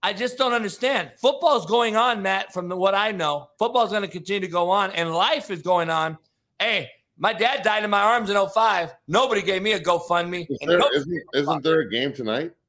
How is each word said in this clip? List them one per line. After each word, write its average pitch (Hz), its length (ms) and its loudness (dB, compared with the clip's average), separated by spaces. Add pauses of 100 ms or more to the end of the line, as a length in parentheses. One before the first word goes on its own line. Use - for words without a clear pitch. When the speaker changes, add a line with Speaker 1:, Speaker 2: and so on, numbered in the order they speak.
Speaker 1:
I 196 80 0
just 247 240 -4
don't 254 160 0
understand. 226 640 -2
Football's 277 480 2
going 220 320 2
on, 233 240 2
Matt, 190 320 -2
from 180 160 -6
the, 180 80 -6
what 190 180 4
I 208 160 2
know. 151 380 -2 (100)
Football's 233 320 2
gonna 208 160 -2
continue 180 340 -6
to 180 120 -6
go 175 160 0
on, 196 220 2
and 165 240 -2
life 233 360 0
is 170 120 -8
going 175 260 0
on. 160 300 -2 (420)
Hey, 196 300 -2 (260)
my 190 160 0
dad 226 300 0
died 214 220 0
in 208 60 -2
my 202 120 2
arms 220 260 2
in 202 80 0
oh 196 100 2
five. 196 480 2 (140)
Nobody 220 320 2
gave 185 220 -2
me 214 100 2
a 196 80 0
GoFundMe, 175 720 0
Speaker 2:
Is 139 100 -6
Speaker 1:
and 143 80 -6
Speaker 2:
there, 175 100 4
Speaker 1:
nobody 214 200 2
Speaker 2:
isn't, 147 240 -6 (100)
isn't 143 300 0
there 160 180 2
a 147 80 -4
game 123 240 -2
tonight? 131 400 -4 (160)